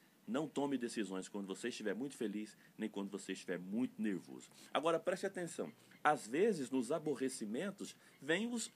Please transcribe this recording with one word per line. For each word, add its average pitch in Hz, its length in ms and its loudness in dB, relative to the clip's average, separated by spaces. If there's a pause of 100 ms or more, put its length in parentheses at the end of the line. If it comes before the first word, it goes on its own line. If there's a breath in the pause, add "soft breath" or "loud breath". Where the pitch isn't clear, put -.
(280 loud breath)
Não 139 180 2
tome 139 300 2
decisões 101 500 0
quando 101 200 -6
você 95 220 -4
estiver 107 260 -2
muito 131 200 -4
feliz, 107 400 -4 (220 loud breath)
nem 110 100 -2
quando 101 220 -4
você 95 240 -6
estiver 92 260 -2
muito 107 420 -2
nervoso. 82 500 -2 (240 loud breath)
Agora, 160 260 4
preste 185 240 0
atenção. 170 480 -4 (320 loud breath)
Às 143 240 6
vezes, 156 420 4
nos 131 220 2
aborrecimentos, 139 1040 -2 (240 loud breath)
vêm 170 260 2
os 240 300 -2